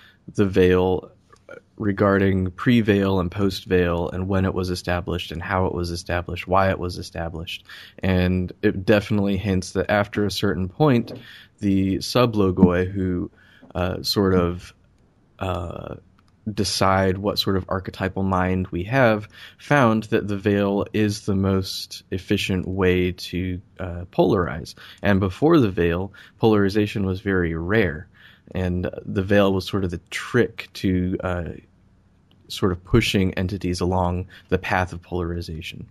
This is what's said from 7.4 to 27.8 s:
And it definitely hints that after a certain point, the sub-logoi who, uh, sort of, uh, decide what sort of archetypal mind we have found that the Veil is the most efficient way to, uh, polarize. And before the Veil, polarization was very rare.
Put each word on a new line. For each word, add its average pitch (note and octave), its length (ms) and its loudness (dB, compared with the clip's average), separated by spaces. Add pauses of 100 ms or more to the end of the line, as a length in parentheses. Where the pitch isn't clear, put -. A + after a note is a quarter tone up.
And F2+ 520 2 (120)
it G2 220 0
definitely G2+ 520 2
hints F#2+ 360 -2
that F#2+ 180 0
after G#2 340 2
a F#2+ 60 -2
certain F#2 380 -2
point, C3 440 2 (460)
the G2 420 2
sub-logoi F#2+ 880 2
who, F#2 380 -4 (460)
uh, F2+ 260 -4
sort G2 320 0
of, F2 400 -2 (640)
uh, F2 580 -8 (560)
decide F#2+ 640 2
what G2+ 220 -4
sort G2 180 0
of F#2 100 -4
archetypal F#2+ 560 -4
mind F#2 440 0
we F2 160 -6
have A2 440 2 (300)
found A2+ 460 2
that A2 240 -2
the G#2 100 -2
Veil G2+ 560 0
is G#2 320 0
the G2+ 100 0
most F#2+ 760 -2
efficient F#2+ 560 -2
way F#2 440 2
to, F2+ 500 -6 (180)
uh, F2 320 -10
polarize. F2+ 640 0 (280)
And G2 180 4
before C#3+ 400 2
the A2+ 100 4
Veil, F2 440 -2 (260)
polarization G#2 680 2
was F#2 160 -2
very F2+ 340 0
rare. F2 520 0 (440)